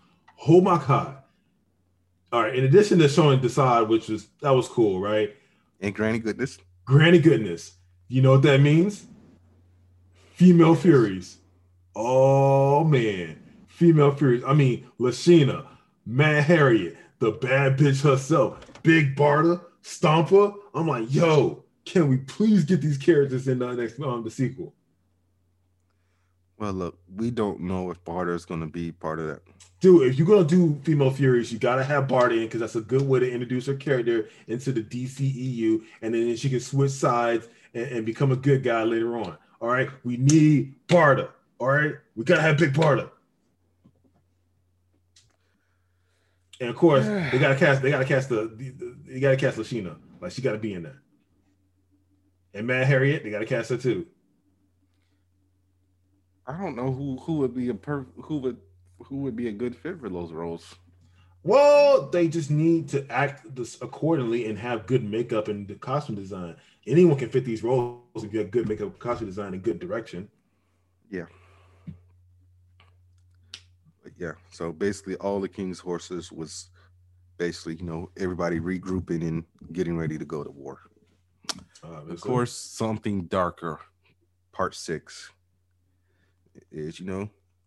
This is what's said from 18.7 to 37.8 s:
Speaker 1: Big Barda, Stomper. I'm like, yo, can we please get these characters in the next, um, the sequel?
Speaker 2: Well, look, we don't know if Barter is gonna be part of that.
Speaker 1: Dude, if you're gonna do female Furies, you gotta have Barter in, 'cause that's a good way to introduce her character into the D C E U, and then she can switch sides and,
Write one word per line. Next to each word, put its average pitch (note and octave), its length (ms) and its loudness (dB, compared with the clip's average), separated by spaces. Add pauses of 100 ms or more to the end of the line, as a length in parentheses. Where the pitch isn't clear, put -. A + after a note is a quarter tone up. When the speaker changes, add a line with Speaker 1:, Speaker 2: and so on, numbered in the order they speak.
Speaker 1:
Big D#3 320 4
Barda, D3+ 480 2 (220)
Stomper. F3+ 720 2 (200)
I'm D#3+ 140 -2
like, B2 260 -4
yo, D#3 500 2 (200)
can D#3+ 240 0
we C3 100 2
please G#3 460 2
get E3+ 160 2
these D3 180 -2
characters C3+ 480 2
in B2+ 120 -2
the B2 160 -4
next, A#2+ 260 -8
um, A#2+ 240 -6
the A2 60 -10
sequel? G2+ 440 -8 (1800)
Speaker 2:
Well, G#2 160 -6
look, F2 260 -6 (160)
we A2+ 160 -4
don't A2 300 -4
know F2+ 300 -6
if F2 140 -14
Barter F2 300 -6
is E2+ 120 -10
gonna E2 220 -8
be E2+ 240 -10
part D#2+ 260 -8
of D#2+ 80 -8
that. D2+ 160 -12 (380)
Speaker 1:
Dude, E3+ 280 6
if C3 80 -2
you're D#3 100 0
gonna G3+ 180 4
do D#3+ 400 2
female C#3+ 260 2
Furies, B2+ 420 0
you A2+ 60 -10
gotta B2 260 -2
have C#3 240 -2
Barter A#2+ 280 2
in, A2+ 120 -2
'cause A2+ 120 -8
that's A#2 160 -6
a A2+ 40 -4
good B2 220 -2
way C3 180 2
to B2+ 100 -2
introduce B2 360 -6
her C#3 80 -4
character A#2 540 -2 (180)
into B2+ 260 -6
the A2+ 100 -4
D B2 240 -10
C C#3 200 -8
E C3 220 -6 (180)
U, A2 180 0 (160)
and A2+ 140 -4
then A#2 220 0
she C3+ 120 -4
can B2 120 -2
switch C3+ 320 -2
sides A#2+ 560 0 (260)
and, A#2 140 -6